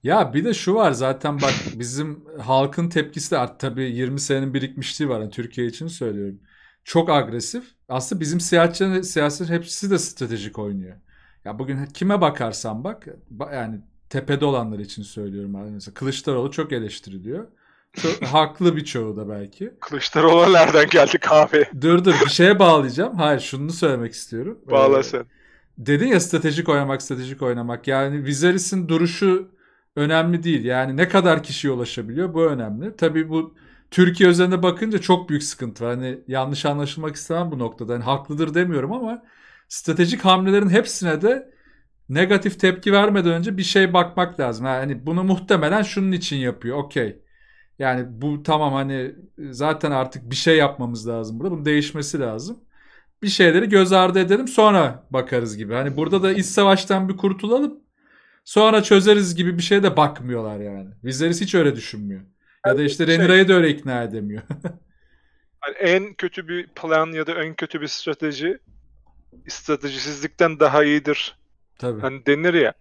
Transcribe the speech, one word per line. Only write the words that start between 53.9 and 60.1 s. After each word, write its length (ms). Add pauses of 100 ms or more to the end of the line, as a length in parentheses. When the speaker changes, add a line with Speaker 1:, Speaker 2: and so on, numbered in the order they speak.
Speaker 1:
ardı 260
edelim 280
sonra 600
bakarız 480
gibi. 160
Hani 240
burada 260
da 100
iç 120
savaştan 640
bir 80
kurtulalım. 640 (640)
Sonra 380
çözeriz 520
gibi 220
bir 60
şeye 200
de 140
bakmıyorlar 600